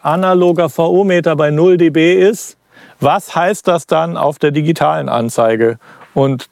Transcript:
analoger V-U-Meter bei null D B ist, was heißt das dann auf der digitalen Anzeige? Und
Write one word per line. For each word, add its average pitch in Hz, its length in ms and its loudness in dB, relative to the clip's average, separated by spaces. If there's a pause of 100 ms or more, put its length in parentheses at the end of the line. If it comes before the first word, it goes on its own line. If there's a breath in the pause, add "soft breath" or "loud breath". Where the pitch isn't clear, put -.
analoger 175 640 0
V-U-Meter 175 680 0
bei 147 160 0
null 175 260 2
D 165 140 2
B 165 240 2
ist, 190 400 0 (440 loud breath)
was 156 360 -2
heißt 180 320 -2
das 170 180 0
dann 165 320 -2
auf 147 220 -4
der 151 100 2
digitalen 151 580 -2
Anzeige? 117 720 0 (380 loud breath)
Und 135 360 -2